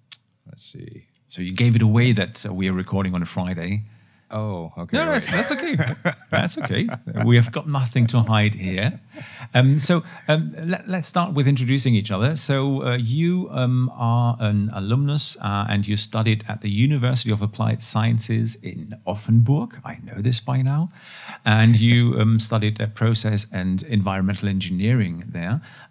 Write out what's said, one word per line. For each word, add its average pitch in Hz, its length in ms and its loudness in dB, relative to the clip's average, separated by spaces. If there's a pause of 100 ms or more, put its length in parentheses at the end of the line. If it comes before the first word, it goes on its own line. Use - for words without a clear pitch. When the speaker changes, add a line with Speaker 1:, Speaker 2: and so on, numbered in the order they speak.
(460)
Speaker 1:
let's - 180 -20
see. - 440 -20 (200)
Speaker 2:
So - 140 -12
you 92 140 -6
gave 120 200 4
it 110 60 6
away 117 300 4
that, 98 340 -2
uh, 104 80 -6
we 95 160 -2
are 92 40 0
recording 92 420 -2
on 87 80 -2
a - 20 -4
Friday. 92 600 -4 (460)
Speaker 1:
Oh, 101 460 -6
okay, 85 180 -6
Speaker 2:
No, 311 100 0
no, 320 80 -2
Speaker 1:
right. 233 100 0
Speaker 2:
that's, 226 260 -2
that's - 100 -4
okay. 170 600 -2
<laughs> - 100 -20
That's - 300 -2
okay. 170 280 -2 (380)
We 120 100 8
have 117 160 6
got - 160 -6
nothing 127 380 2
to 117 140 2
hide 104 340 2
here. 95 460 -2 (560)
Um, 135 240 6
so, 160 240 2 (240)
um, 156 280 0
let, 165 320 -6
let's 185 200 -4
start 175 260 -2
with 139 140 2
introducing 127 480 2
each 104 160 0
other. 117 240 0
So, 139 480 -2
uh, 123 140 -2
you, 160 520 0
um, 127 460 0
are 120 440 0
an 104 320 0
alumnus, 131 720 -2
uh, 101 260 -2
and 104 200 0
you 104 100 0
studied 110 500 -2
at 107 140 -8
the 104 80 -4
University 123 600 2
of 104 100 0
Applied 110 400 -2
Sciences 113 800 -2
in 90 340 -12 (120)
Offenburg. 117 760 2
I - 200 -14
know 107 180 -10
this 120 180 0
by 131 220 -2
now. 143 300 0 (520)
And 110 360 6
you, 120 400 4
um, 110 180 4
studied, 107 420 0
uh, 110 60 -2
process 110 640 0
and 92 300 -2
environmental 98 640 0
engineering 95 800 -2
there. 95 320 -4 (320)